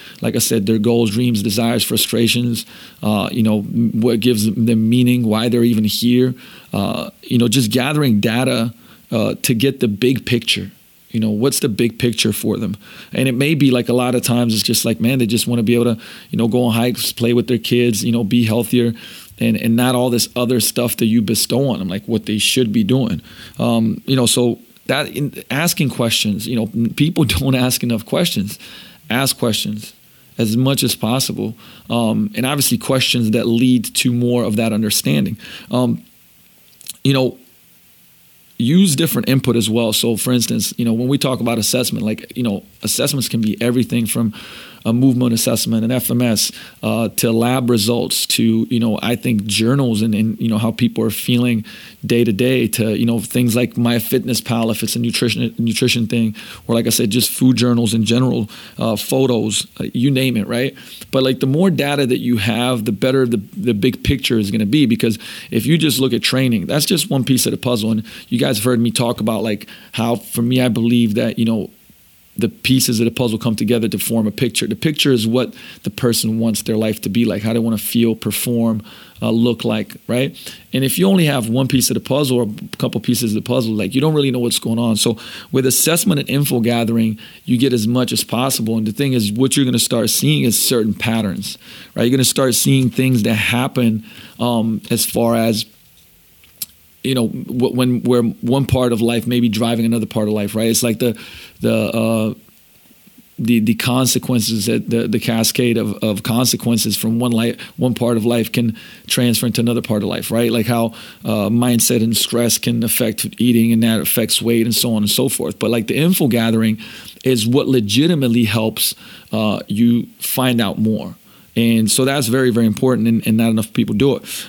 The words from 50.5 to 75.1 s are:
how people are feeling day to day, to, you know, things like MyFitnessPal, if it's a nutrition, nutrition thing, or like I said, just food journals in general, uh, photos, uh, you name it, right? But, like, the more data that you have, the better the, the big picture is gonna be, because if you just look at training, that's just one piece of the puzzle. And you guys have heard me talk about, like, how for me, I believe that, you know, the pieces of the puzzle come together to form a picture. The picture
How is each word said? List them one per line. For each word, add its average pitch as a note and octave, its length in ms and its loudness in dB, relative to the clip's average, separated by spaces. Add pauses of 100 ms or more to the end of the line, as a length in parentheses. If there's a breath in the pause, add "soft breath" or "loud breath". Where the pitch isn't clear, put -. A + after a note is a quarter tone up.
how A2+ 140 0
people A#2 340 0
are A2+ 60 0
feeling A#2+ 540 0 (420 loud breath)
day A#2+ 160 2
to A#2 100 2
day, B2 360 2
to, A2 280 0
you A#2+ 80 0
know, A#2 140 0
things A#2+ 380 0
like B2 180 0
MyFitnessPal, A#2 960 0
if A2+ 140 -4
it's G#2+ 100 -4
a B2 60 -2
nutrition, A#2 580 -2
nutrition A#2 480 0
thing, A2 300 0 (300 loud breath)
or A#2 100 0
like A#2 100 0
I A2+ 40 2
said, A2+ 200 0
just A#2 200 0
food B2+ 260 4
journals A#2+ 360 2
in A2+ 120 2
general, A#2+ 440 0 (300 loud breath)
uh, A2+ 160 -2
photos, A2+ 720 0 (140)
uh, A#2 120 -4
you C3 200 2
name C3 240 0
it, G#2 100 -2
right? A#2+ 300 -4 (340 loud breath)
But, C3+ 140 2
like, C3 160 0
the C#3+ 60 0
more D#3+ 240 2
data C#3+ 360 0
that B2+ 120 0
you B2 180 0
have, A2+ 480 0
the A2+ 80 -2
better C3 340 2
the, A#2 120 0 (180)
the B2 180 0
big G#2 300 0
picture B2 340 0
is G#2 140 0
gonna A2 120 0
be, C3 220 4
because A2+ 320 0 (320 loud breath)
if A2+ 160 0
you D#3 100 4
just D3 220 2
look C3 140 0
at A#2 100 -2
training, B2 440 0
that's D3+ 200 0
just E3+ 240 -2
one C3+ 140 0
piece B2+ 220 0
of A2+ 40 0
the - 80 -4
puzzle. A2+ 320 -2
And A2 140 0 (240 loud breath)
you A#2+ 100 -2
guys C3 200 0
have G#2 60 -6
heard B2 160 2
me A#2 120 2
talk A#2+ 280 -2
about, G#2+ 220 0
like, G#2+ 260 -4 (240 loud breath)
how A#2 220 0
for - 260 -6
me, B2 200 0
I B2+ 80 2
believe A#2 480 2
that, A#2 200 -2
you A#2 80 0
know, A2+ 260 -2 (640)
the A2+ 120 0
pieces B2 520 0
of A#2 40 2
the A#2 60 2
puzzle A#2 260 -2
come A2 200 -2
together A2+ 320 0
to G2+ 100 -4
form A2+ 300 0
a - 20 0
picture. - 380 -2
The G#2 80 -4
picture D3+ 340 0